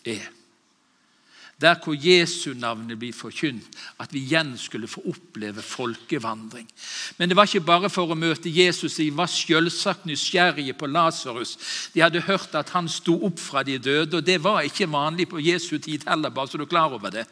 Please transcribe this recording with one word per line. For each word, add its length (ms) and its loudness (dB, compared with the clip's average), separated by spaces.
er. 280 -8
Der 180 6
hvor 160 -2
Jesu 580 4
navnet 460 -6
blir 160 -8
forkynt, 480 -6
at 120 -12
vi 140 -6
igjen 340 0
skulle 320 -8
få 160 -12
oppleve 560 -10
folkevandring. 1040 -6
Men 120 0
det 80 6
var 100 8
ikke 160 2
bare 260 4
for 220 0
å 80 -2
møte 320 0
Jesus, 480 4
de 160 2
var 160 0
selvsagt 760 0
nysgjerrige 680 0
på 160 -6
Lazarus. 640 0
De 100 6
hadde 240 4
hørt 320 -2
at 160 -6
han 160 0
sto 320 2
opp 160 -2
fra 240 -2
de 160 -2
døde, 380 2
og 100 0
det 160 4
var 240 2
ikke 240 -2
vanlig 400 0
på 80 -8
Jesu 400 0
tid 300 -6
heller, 260 0
bare 160 -4
så 80 -8
du 80 -6
er 80 -4
klar 160 4
over 240 -8
det. 160 -4